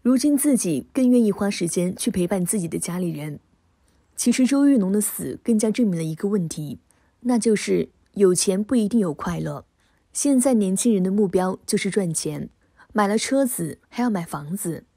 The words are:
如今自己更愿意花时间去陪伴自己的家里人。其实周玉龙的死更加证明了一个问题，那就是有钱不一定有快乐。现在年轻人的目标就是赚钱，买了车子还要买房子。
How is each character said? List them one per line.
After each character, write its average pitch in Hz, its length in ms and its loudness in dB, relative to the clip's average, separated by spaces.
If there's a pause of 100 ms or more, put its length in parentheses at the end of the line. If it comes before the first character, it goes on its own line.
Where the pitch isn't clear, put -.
如 247 160 4
今 294 220 2
自 285 180 2
己 156 360 -2
更 254 180 4
愿 247 140 6
意 208 80 2
花 202 180 -2
时 185 160 -4
间 180 300 -2
去 - 120 -4
陪 180 200 -2
伴 180 180 -2
自 214 140 -2
己 165 80 -4
的 165 100 -6
家 175 220 -6
里 175 100 -4
人。 151 300 -10 (760)
其 - 160 0
实 247 160 2
周 277 220 4
玉 277 100 6
龙 190 140 0
的 208 80 2
死 - 420 -6
更 226 160 2
加 220 100 2
证 214 200 2
明 180 80 0
了 165 80 -4
一 160 100 -4
个 196 140 -4
问 196 200 -2
题， 151 300 -10 (440)
那 240 180 0
就 214 160 2
是 185 320 -2 (260)
有 196 180 4
钱 190 300 0
不 233 140 0
一 214 120 2
定 233 120 2
有 175 120 0
快 160 280 -6
乐。 151 240 -8 (480)
现 277 280 2
在 262 140 4
年 196 220 2
轻 233 180 2
人 185 80 2
的 185 80 0
目 202 160 2
标 185 400 0
就 214 100 -2
是 202 140 -2
赚 175 240 -2
钱， 147 340 -8 (440)
买 208 160 2
了 214 100 0
车 269 260 0
子 175 340 -6 (100)
还 - 120 -10
要 247 80 0
买 196 140 -2
房 160 340 -8
子。 170 280 -8 (120)